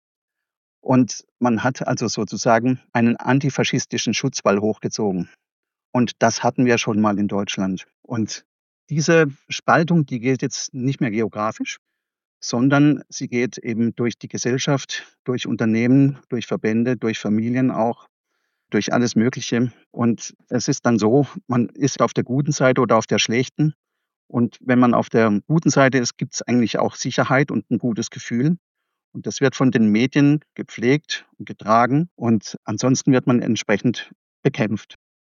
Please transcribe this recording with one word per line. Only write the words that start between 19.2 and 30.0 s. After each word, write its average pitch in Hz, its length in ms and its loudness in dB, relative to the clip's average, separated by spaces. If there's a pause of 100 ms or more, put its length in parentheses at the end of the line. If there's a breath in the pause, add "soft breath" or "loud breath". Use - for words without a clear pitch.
Und 117 440 -2 (140)
es 123 180 -2
ist - 200 -2
dann 120 120 4
so, 120 280 4 (200)
man 123 220 0
ist - 320 -2
auf 117 120 0
der - 120 -2
guten 143 280 -2
Seite 131 280 2
oder 117 160 4
auf 110 100 2
der 107 120 0
schlechten. 131 560 0 (520)
Und 120 340 -2
wenn 123 180 0
man 123 160 6
auf 113 160 0
der 110 360 2
guten 156 240 2
Seite 135 280 4
ist, - 180 -4
gibt's - 260 -8
eigentlich 120 360 0
auch - 160 -2
Sicherheit 135 560 0
und - 200 -4
ein 113 80 0
gutes 113 320 -4
Gefühl. 139 460 -2 (560)
Und - 140 -14
das 110 160 -6
wird 131 140 2
von 127 140 2
den 110 200 4
Medien 143 500 2 (140)